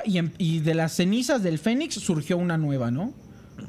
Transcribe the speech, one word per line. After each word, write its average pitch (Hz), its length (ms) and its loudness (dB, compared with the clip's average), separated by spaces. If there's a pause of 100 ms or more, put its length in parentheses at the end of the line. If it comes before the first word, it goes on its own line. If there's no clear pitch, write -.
y, 190 140 2
em-, 165 180 0
y 165 220 2
de 160 140 2
las 160 220 2
cenizas 233 480 2
del 165 160 0
Fénix 254 360 0
surgió 180 420 0
una 175 200 0
nueva, 139 340 0
¿no? 180 220 -2 (540)